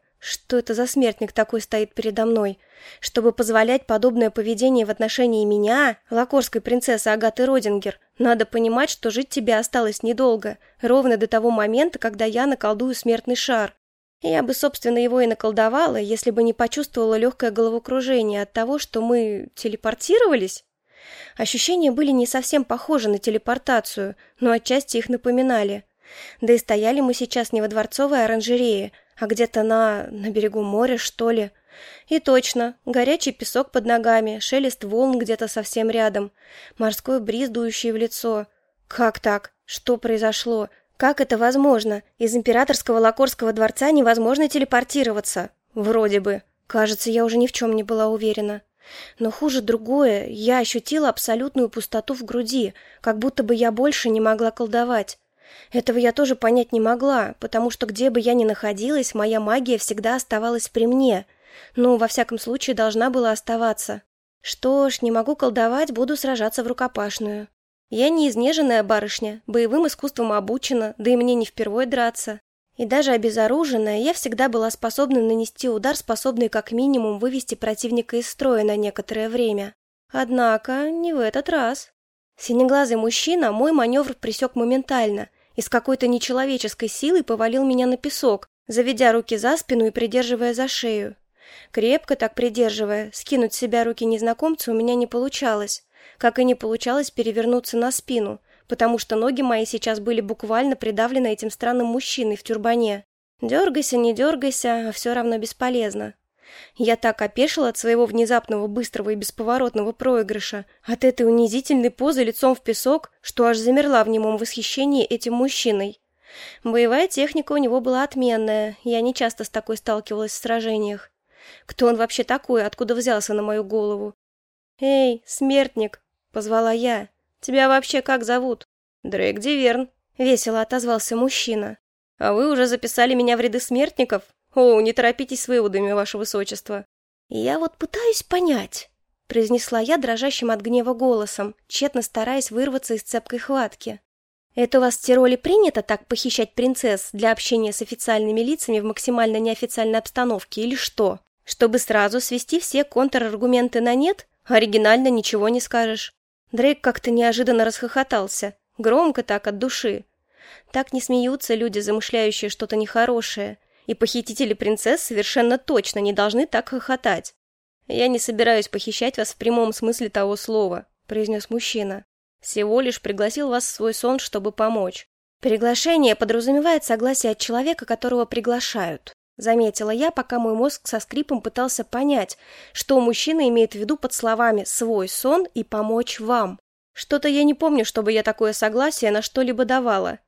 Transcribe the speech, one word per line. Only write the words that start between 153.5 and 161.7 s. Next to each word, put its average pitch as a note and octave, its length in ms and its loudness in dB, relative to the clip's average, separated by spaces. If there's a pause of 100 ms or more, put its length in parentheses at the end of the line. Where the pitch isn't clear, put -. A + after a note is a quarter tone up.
на A#3+ 140 2
«нет»? E4 340 0 (160)
Оригинально, A3 640 4
ничего G#3+ 400 0
не A#3+ 120 0
скажешь». A3+ 540 -4 (400)
Дрейк C#4 260 2
как-то B3 300 -2
неожиданно A#3 540 2
расхохотался, A3 920 -4 (240)
громко B3 460 2
так, G3+ 240 -4
от G3+ 100 -6
души. G#3+ 460 -4 (640)
Так C4 220 -4
не C4 80 -2
смеются B3 560 0
люди, G#3+ 240 -2